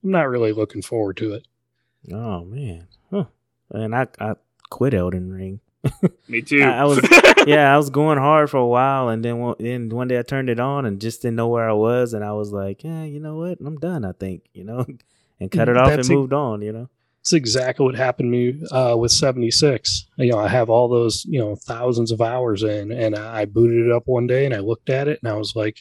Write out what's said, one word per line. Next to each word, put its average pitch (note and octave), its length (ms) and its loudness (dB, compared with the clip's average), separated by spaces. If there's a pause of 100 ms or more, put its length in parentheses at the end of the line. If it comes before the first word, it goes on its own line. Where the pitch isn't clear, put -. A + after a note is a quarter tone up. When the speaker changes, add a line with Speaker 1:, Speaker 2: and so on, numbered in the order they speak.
Speaker 1:
I'm F#3+ 80 -2
not E3 180 2
really A#2+ 240 0
looking G#2+ 300 -4
forward G#2 340 -4
to G#2+ 160 -6
it. G2 140 -14 (680)
Speaker 2:
Oh, G2+ 320 -8
man. G2 420 -12 (220)
Huh. F#3+ 160 -4 (460)
And A2 240 -6
I, C3 120 -2 (120)
I G#2+ 160 -6 (340)
quit C3 240 0
Elden F2+ 380 -2
Ring. F#2+ 280 -10 (240)
<laughs> - 440 -2
Speaker 3:
Me A2+ 140 -4
too. C#3+ 200 2
Speaker 2:
I, C3 200 2
I - 20 2
was, C#3+ 160 4 (240)
Speaker 3:
<laughs> - 240 6
Speaker 2:
yeah, D3 260 8
I D3 40 8
was D3 120 2
going D3 300 2
hard D3 320 4
for C#3+ 60 0
a B2 100 2
while, C3 420 2
and A2+ 160 -2
then A#2+ 140 -4
one, A#2+ 200 -4
then A#2+ 300 -6
one B2 180 -4
day B2 120 0
I - 20 -4
turned C3 280 -4
it A#2 100 -2
on C#3 260 -2
and G2+ 160 -4
just A2+ 220 -8
didn't A#2 140 -2
know A#2 100 0
where A#2 200 0
I A2 60 0
was, A#2 400 2
and G#2+ 100 -6
I G#2 100 -6
was G#2 180 -6
like, G2 320 -8
"Yeah, D#3+ 220 -10
you D3 140 -12
know D3+ 180 -12
what? F3 280 -8
I'm D3+ 140 -10
done, E3 260 -4
I F#2 60 -6
think," F#2 320 -10 (100)
you F#2 100 -18
know, A#2 220 -6 (280)
<laughs> - 260 -20
and F#2+ 120 -8
cut D#3+ 180 2
it B2 80 4
off B2+ 180 6
Speaker 1:
That's B2+ 120 0
Speaker 2:
and C3+ 40 4
Speaker 1:
e- C#3 40 6
Speaker 2:
moved C3+ 180 0
on, B2+ 280 -2
you G#2+ 100 -8
know? A#2 180 -12 (320)
Speaker 1:
That's - 120 -2
exactly B2+ 520 0
what B2+ 100 0
happened B2 360 -2
to A#2+ 60 0
me, B2 340 -2
uh, B2+ 240 2
with A#2 160 0
seventy-six. B2+ 960 0 (100)
You B2+ 140 2
know, A2+ 80 0
I G#2 80 0
have A2+ 220 2
all A#2+ 180 4
those, A#2+ 380 0
you C#3+ 140 -2
know, G#2+ 160 -4
thousands A#2 560 -2
of A2+ 100 -2
hours A#2 420 -2
in, G#2 280 -4
and A2+ 240 -2
I, A2 260 -8
I G#2 40 -2
booted A#2 420 2
it A#2+ 40 2
up A#2 140 0
one B2 220 0
day, B2+ 180 2
and C3+ 80 -2
I G#2 60 -4
looked A2 300 -6
at C#3 180 0
it, D3+ 160 -4
and A2+ 80 -4
I G#2 40 -4
was G#2 200 -6
like A2 260 -4